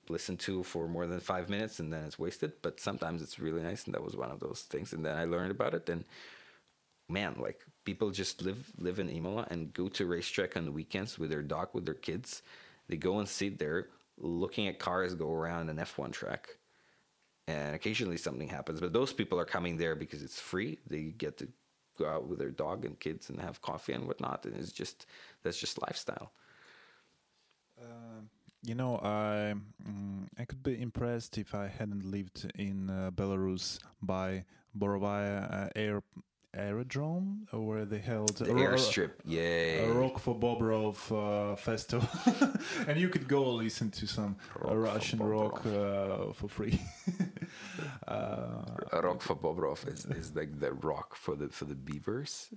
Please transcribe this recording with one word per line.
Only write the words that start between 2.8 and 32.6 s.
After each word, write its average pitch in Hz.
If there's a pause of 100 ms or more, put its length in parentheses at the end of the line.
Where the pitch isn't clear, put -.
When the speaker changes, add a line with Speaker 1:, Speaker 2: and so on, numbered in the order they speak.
Speaker 1:
it's -
really 80
nice, 85
and -
that -
was -
one 62
of -
those -
things. -
And 80
then 78
I 82
learned 87
about -
it, 82
and 85 (1040)
man, 90
like, - (220)
people 101
just 92
live, 98
live 90
in 87
Imola 90
and 82
go 90
to -
racetrack 87
on 85
the 76
weekends 95
with 80
their 76
dog, 76
with 87
their 82
kids. - (480)
They 87
go 92
and 101
sit 101
there 78 (300)
looking 87
at 87
cars 92
go 80
around 82
an 78
F -
one 65
track, - (880)
and 73
occasionally 107
something 71
happens. 80
But 87
those 127
people 92
are 82
coming 87
there 82
because 76
it's -
free. 117
They 78
get 78
to 69 (520)
go 78
out 78
with 87
their 69
dog 80
and -
kids -
and -
have 85
coffee -
and 60
whatnot, -
and 55
it's 78
just, - (380)
that's 85
just -
lifestyle. - (1500)
Speaker 2:
Uh, 117 (440)
you 113
know, 123
I, 104 (300)
mm, 98 (140)
I 120
could 131
be 127
impressed 120
if 107
I 101
hadn't 101
lived 98
in, 98